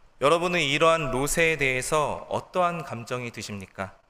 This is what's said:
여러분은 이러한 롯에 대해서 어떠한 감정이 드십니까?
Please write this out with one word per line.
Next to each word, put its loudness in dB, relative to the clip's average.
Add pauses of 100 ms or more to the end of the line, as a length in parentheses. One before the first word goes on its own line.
(220)
여러분은 4
이러한 4
롯에 2
대해서 -2
어떠한 -2
감정이 -8
드십니까? -10 (160)